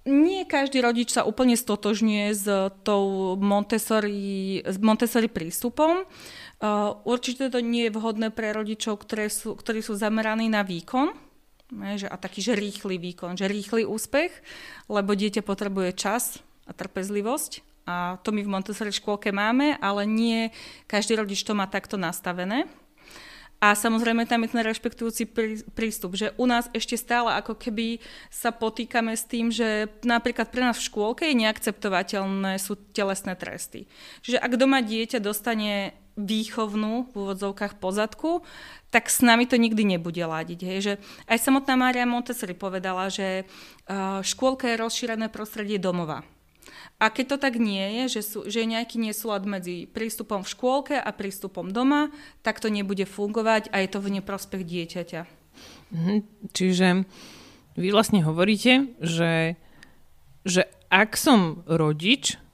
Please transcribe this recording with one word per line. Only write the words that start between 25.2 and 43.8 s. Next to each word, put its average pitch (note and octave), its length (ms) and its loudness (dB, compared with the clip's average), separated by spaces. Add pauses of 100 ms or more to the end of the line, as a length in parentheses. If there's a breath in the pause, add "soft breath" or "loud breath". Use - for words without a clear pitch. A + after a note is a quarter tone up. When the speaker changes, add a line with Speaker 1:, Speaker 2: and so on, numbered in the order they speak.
Speaker 1:
prí-, A3 420 -4
prístup, G#3 480 -4
že G#3+ 160 -2
u B3 160 2
nás A#3+ 220 2
ešte A3 260 -4
stále A#3+ 340 0
ako - 220 -2
keby A3+ 480 -4 (260 loud breath)
sa - 220 -4
potýkame A3+ 640 -2
s A3 80 -4
tým, A#3 320 -2
že G#3+ 320 0 (160)
napríklad A#3 480 0
pre B3+ 160 0
nás A#3 160 0
v - 80 -6
škôlke A#3 400 0
je C4 80 4
neakceptovateľné G3 1200 0
sú F#3+ 160 -4 (160)
telesné G3 480 -4
tresty. - 480 -12 (360 loud breath)
Čiže B3 200 0
ak B3 160 2
doma C4+ 240 6
dieťa A3+ 400 -2
dostane G#3 720 -2 (220)
výchovnú, A3 920 -2
v - 80 -20
úvodzovkách, G3 600 -4
pozadku, A3 640 -2 (480 loud breath)
tak - 180 2
s - 140 2
nami A#3+ 240 8
to B3 100 2
nikdy A3 320 4
nebude F3 320 0
ladiť, E3 420 -4
hej. F#3 200 -4
Že G3+ 120 -2 (340 loud breath)
aj A3+ 120 4
samotná C4+ 380 4
Mária B3+ 260 4
Montessori A#3+ 500 -2
povedala, F#3 540 -4
že, F#3+ 380 -2
eh, G3 760 -6